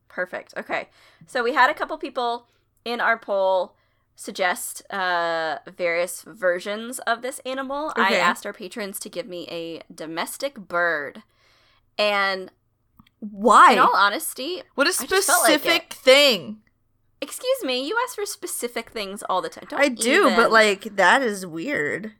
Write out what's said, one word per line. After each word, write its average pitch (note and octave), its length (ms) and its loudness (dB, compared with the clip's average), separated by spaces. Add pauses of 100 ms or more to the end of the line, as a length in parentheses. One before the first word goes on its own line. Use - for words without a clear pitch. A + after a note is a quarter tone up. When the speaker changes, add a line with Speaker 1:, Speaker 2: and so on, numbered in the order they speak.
Speaker 1:
Perfect. - 500 -10
Okay. - 320 -8 (380)
So B3 160 -4
we A#3+ 100 -2
had C4 160 6
a D4+ 40 -2
couple D#4 240 -8
people A#3+ 500 -6 (360)
in A#3+ 160 -6
our G#3+ 180 0
poll F#3+ 580 0 (400)
suggest, - 680 -6 (100)
uh, E3+ 680 -2 (180)
various F3 460 -2
versions G#3 760 -4
of A#3 220 -2
this B3 240 -10
animal. C4+ 500 -6
I - 120 0
Speaker 2:
Okay. G3+ 120 2
Speaker 1:
asked - 260 0
our G#3 80 -10
patrons G3+ 460 -12
to - 100 -12
give E3+ 180 -10
me F3 220 -12
a E3 320 -12 (120)
domestic F3 640 -8
bird. F3 680 -4 (760)
And G3 540 -2 (680)
Speaker 2:
Why? A3+ 540 8
Speaker 1:
in A3+ 60 4
all E4+ 160 4
honesty, C#4 680 -2 (120)
Speaker 2:
What C#4 120 2
a F#4 120 0
Speaker 1:
I B3+ 60 -6
just F#4+ 220 0
felt F5 160 4
like C#5+ 160 4
Speaker 2:
specific E4+ 320 0
Speaker 1:
it. - 20 -14
Speaker 2:
thing. A#3 640 4 (640)
Speaker 1:
Excuse B4+ 420 -4
me, C4 240 -4
you A4 160 -4
ask B4 120 -8
for G#4 100 -6
specific - 640 -10
things G3+ 400 -10
all F#3 140 0
the E3 60 -8
time. - 200 -16
Don't D4 100 -6
Speaker 2:
I D4 100 4
do, B3+ 420 2
but, - 80 -
Speaker 1:
even. G#3+ 120 4
Speaker 2:
like, G#3+ 440 4
that G3 260 6
is G3+ 240 -4
weird. E3 760 -6